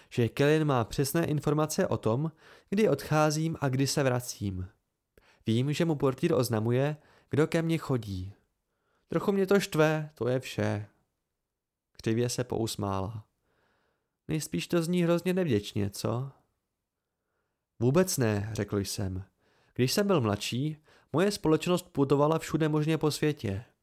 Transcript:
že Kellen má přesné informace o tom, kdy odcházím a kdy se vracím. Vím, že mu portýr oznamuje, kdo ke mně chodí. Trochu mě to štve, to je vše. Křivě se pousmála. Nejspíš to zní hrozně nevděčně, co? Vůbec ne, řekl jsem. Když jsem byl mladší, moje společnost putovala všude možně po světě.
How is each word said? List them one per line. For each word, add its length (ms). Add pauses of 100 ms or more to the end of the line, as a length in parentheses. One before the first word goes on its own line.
že 200
Kellen 380
má 160
přesné 420
informace 640
o 100
tom, 340 (380)
kdy 200
odcházím 720
a 80
kdy 180
se 160
vracím. 640 (800)
Vím, 260
že 120
mu 100
portýr 380
oznamuje, 640 (320)
kdo 180
ke 140
mně 160
chodí. 560 (760)
Trochu 240
mě 160
to 120
štve, 560
to 120
je 120
vše. 480 (1040)
Křivě 380
se 140
pousmála. 800 (1040)
Nejspíš 400
to 160
zní 200
hrozně 300
nevděčně, 560
co? 420 (1500)
Vůbec 380
ne, 360
řekl 240
jsem. 460 (500)
Když 180
jsem 160
byl 140
mladší, 560 (360)
moje 180
společnost 600
putovala 480
všude 300
možně 280
po 140
světě. 520 (200)